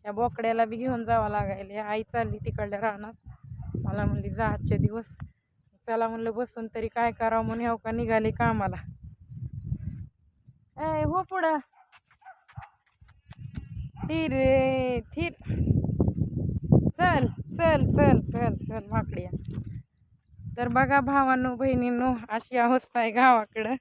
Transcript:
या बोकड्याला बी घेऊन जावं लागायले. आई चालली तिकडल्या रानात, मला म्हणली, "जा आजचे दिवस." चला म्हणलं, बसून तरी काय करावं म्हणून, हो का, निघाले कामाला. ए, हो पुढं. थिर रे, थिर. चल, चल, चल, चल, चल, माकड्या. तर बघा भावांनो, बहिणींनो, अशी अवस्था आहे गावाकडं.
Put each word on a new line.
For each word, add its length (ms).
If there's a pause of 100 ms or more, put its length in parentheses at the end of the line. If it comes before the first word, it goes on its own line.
या 60
बोकड्याला 540
बी 120
घेऊन 260
जावं 260
लागायले. 460
आई 280
चालली 340
तिकडल्या 440
रानात, 320 (640)
मला 300
म्हणली, 240
"जा 180
आजचे 300
दिवस." 400 (720)
चला 200
म्हणलं, 280
बसून 400
तरी 120
काय 240
करावं 340
म्हणून, 200
हो 100
का, 160
निघाले 400
कामाला. 440 (2000)
ए, 220
हो 200
पुढं. 340 (2500)
थिर 220
रे, 680 (160)
थिर. 160 (1700)
चल, 300
चल, 680
चल, 260
चल, 340
चल, 340
माकड्या. 480 (1200)
तर 100
बघा 320
भावांनो, 560
बहिणींनो, 580 (160)
अशी 280
अवस्था 420
आहे 120
गावाकडं. 680